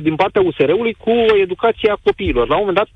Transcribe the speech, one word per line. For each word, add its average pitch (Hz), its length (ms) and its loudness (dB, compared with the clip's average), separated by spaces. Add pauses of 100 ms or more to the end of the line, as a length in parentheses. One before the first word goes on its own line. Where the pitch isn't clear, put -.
din 156 160 -2
partea 196 260 0
U 180 80 0
S - 60 -6
R-ului 202 420 0
cu - 120 -4 (300)
educația 196 600 0
copiilor. 151 460 -2
La 139 60 0
un 190 100 0
moment 190 120 -2
dat, 208 200 0